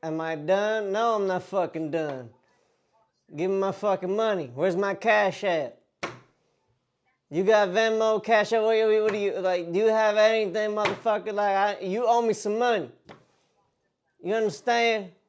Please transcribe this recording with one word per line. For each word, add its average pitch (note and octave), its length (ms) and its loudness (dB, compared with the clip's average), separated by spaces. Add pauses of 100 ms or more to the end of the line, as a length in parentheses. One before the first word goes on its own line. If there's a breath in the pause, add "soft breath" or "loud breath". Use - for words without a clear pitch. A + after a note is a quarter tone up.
Am D#3+ 180 -6
I D#3+ 160 -4
done? G3 560 0
No, A3+ 240 0
I'm G3+ 100 0
not F#3 160 -2
fucking E3 480 -4
done. C#3+ 400 -6 (1040)
Give E3 160 -4
me F#3+ 80 -2
my G3 140 -2
fucking F#3+ 420 -4
money. G3+ 400 -2
Where's E3+ 220 0
my G3 180 -2
Cash G#3 480 0
App? D#3+ 340 -2 (1500)
You D#3 120 -2
got G#3 280 4
Venmo, A3 520 2
Cash G#3+ 300 2
App, A3+ 100 2
what, A3 140 2
what, A3 260 4
what G#3+ 100 2
do G#3 60 -4
you, G3+ 140 -2
like, F3+ 400 -2
do F3 80 0
you A3 80 4
have A3 280 2
anything, G#3+ 540 2
motherfucker? G#3 640 -2
Like, G3+ 480 0
I, - 20 -10
you G3+ 220 -2
owe A#3 160 4
me A3+ 100 0
some G#3 260 -4
money. A3 320 0 (1300)
You F3 120 -4
understand? A3+ 760 0 (180)